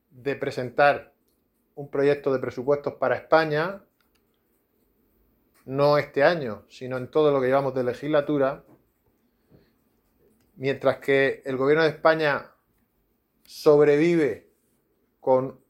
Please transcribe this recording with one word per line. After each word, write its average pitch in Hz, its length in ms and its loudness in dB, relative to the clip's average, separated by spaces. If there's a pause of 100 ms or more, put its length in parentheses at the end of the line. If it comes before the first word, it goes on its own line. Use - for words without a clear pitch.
(100)
de 131 260 -8
presentar 135 760 -2 (600)
un 143 160 -18
proyecto 143 420 0
de 131 60 0
presupuestos 127 560 -4
para 123 220 -2
España, 160 680 -2 (1800)
no 143 340 2
este 139 240 -2
año, 143 460 0
sino 127 280 -10
en 127 120 -10
todo 151 240 2
lo 139 80 0
que 127 80 0
llevamos 135 260 0
de 131 100 -2
legislatura, 143 800 -2 (1900)
mientras 135 420 -2
que 135 460 0
el 135 120 -6
gobierno 147 260 2
de 151 80 2
España 156 600 0 (880)
sobrevive 147 1080 2 (720)
con 131 500 0